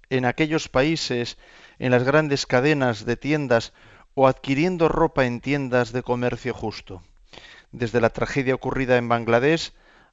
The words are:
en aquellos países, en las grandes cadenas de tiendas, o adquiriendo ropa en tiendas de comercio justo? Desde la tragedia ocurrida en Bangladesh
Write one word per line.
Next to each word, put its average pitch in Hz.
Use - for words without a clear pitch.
en 127
aquellos 151
países, 131
en 127
las 123
grandes 143
cadenas 127
de 117
tiendas, 135
o 135
adquiriendo 156
ropa 151
en 120
tiendas 127
de 123
comercio 123
justo? 101
Desde 117
la 113
tragedia 131
ocurrida 127
en 120
Bangladesh 120